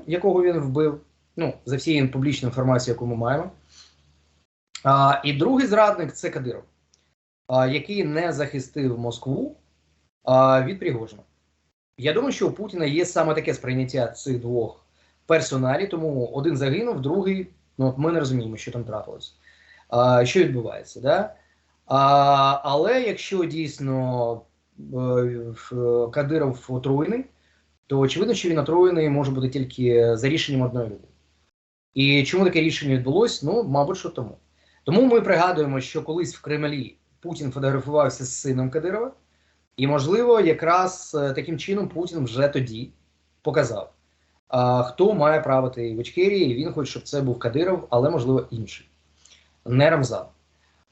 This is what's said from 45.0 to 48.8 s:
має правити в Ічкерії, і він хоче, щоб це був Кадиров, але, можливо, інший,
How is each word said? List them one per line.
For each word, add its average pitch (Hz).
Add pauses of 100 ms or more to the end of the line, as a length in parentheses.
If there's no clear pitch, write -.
має 151
правити 127
в 113
Ічкерії, 180
і 117
він 139
хоче, 135
щоб -
це 143
був 127
Кадиров, 160
але, 123
можливо, 131
інший, 110 (760)